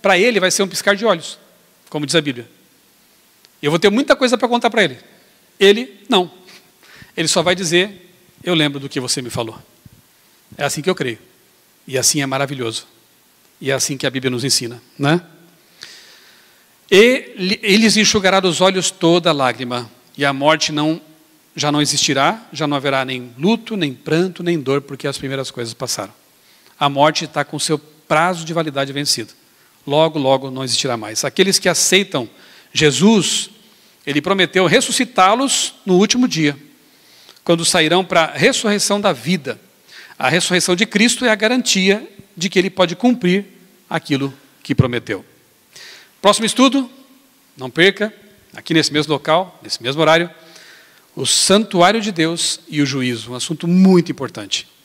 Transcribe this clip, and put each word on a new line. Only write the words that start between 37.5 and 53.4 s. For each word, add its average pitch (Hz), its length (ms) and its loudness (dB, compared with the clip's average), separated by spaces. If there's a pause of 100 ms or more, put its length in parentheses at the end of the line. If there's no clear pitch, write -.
sairão 170 400 2
pra 170 220 0
ressurreição 202 760 0
da 202 120 0
vida. 131 460 -4 (600)
A 127 100 0
ressurreição 180 480 0
de 202 80 0
Cristo 226 400 0
é 233 60 2
a 214 40 4
garantia 214 720 0 (300)
de 180 140 -6
que - 80 0
ele 185 100 2
pode 180 260 0
cumprir 202 520 2 (420)
aquilo 139 440 -4 (300)
que 139 120 -4
prometeu. 120 500 -2 (960)
Próximo 208 240 2
estudo, 254 440 2 (680)
não 127 140 -12
perca, 190 440 0 (400)
aqui - 200 -6
nesse 156 180 2
mesmo 151 200 -2
local, 165 500 -2
nesse - 200 -12
mesmo 139 200 -2
horário, 156 280 4 (840)
o 135 80 -8
santuário 196 760 2
de 208 120 -6
Deus 165 560 -4
e 147 140 -2
o 143 40 2
juízo, 123 460 -4
um - 20 -12
assunto 156 320 -8